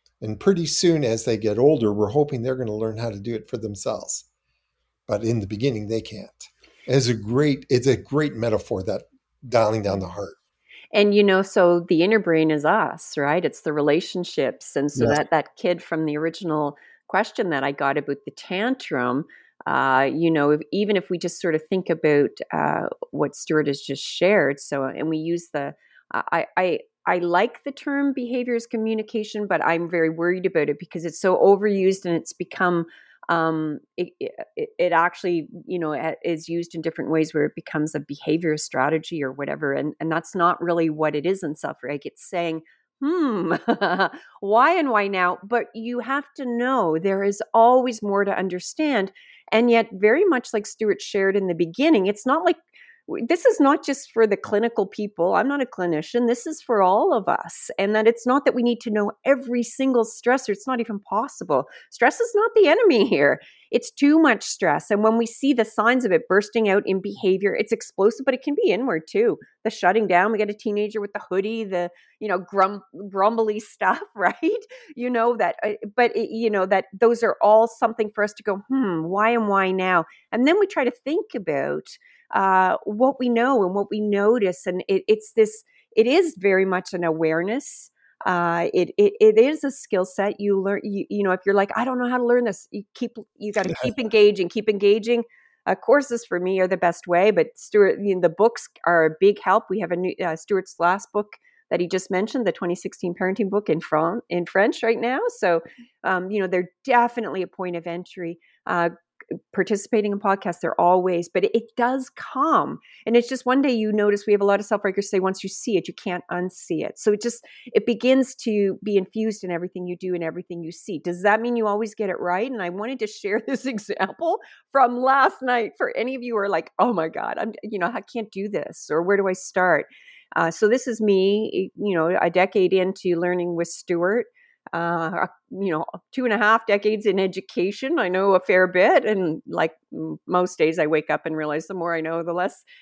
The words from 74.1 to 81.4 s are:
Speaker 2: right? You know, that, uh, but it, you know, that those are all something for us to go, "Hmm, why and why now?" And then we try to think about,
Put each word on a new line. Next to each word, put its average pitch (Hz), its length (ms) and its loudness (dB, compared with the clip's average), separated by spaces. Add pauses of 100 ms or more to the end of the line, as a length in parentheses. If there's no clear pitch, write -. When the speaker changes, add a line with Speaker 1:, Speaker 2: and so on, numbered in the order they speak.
Speaker 2:
right? 196 200 0 (600)
You 247 140 -6
know, 240 280 2
that, 175 260 0
uh, 208 100 -2 (220)
but 240 200 4
it, - 140 -2
you 226 200 -2
know, 196 180 2
that 190 180 0 (120)
those 233 260 4
are 202 180 2
all 220 260 8
something 220 460 -2
for 208 100 0
us 208 100 -2
to - 100 -20
go, 202 260 -2
"Hmm, 196 340 0
why 202 280 2
and 226 160 0
why 196 240 2
now?" 185 340 2 (260)
And 247 160 2
then 370 120 4
we 392 80 4
try 311 180 -2
to 247 60 2
think - 440 -6
about, 147 520 -4 (460)